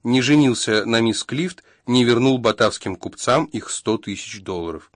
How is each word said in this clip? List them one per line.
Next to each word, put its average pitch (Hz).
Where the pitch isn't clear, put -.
не 123
женился 120
на 113
мисс 113
Клифт, 170
не 123
вернул 123
батавским 107
купцам -
их -
сто -
тысяч 101
долларов. 85